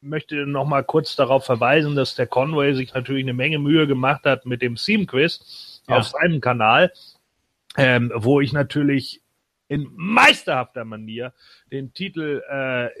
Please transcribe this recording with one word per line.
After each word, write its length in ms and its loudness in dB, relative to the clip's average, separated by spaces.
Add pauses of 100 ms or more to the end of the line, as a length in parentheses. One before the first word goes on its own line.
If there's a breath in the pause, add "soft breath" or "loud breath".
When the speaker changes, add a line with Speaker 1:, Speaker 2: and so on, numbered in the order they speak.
Speaker 1:
möchte 380 -6
noch 220 -4
mal 180 0
kurz 320 -2
darauf 300 2
verweisen, 500 2
dass 180 -2
der 120 -2
Conway 480 0
sich 180 -6
natürlich 320 -4
eine 80 -4
Menge 260 -2
Mühe 280 4
gemacht 380 0
hat 200 0
mit 160 -4
dem 160 -2
Theme-Quiz 1120 -2
Speaker 2:
Ja. 80 2
Speaker 1:
auf 120 0
seinem 340 0
Kanal, 500 4 (840 loud breath)
ähm, 360 4
wo 280 2
ich 100 -2
natürlich 720 -2 (440)
in 300 -6
meisterhafter 880 2
Manier 480 -12 (400 soft breath)
den 220 -10
Titel, 480 -6 (100)
äh, 480 -2